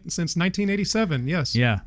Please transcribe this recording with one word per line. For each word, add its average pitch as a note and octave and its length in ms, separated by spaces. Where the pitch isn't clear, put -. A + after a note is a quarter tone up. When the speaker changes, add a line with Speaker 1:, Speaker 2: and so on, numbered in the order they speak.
Speaker 1:
ni-, E3 60
since E3+ 240
nineteen F#3 340
eighty-seven, G3 580
yes. D3+ 280
Speaker 2:
Yeah, A#2+ 320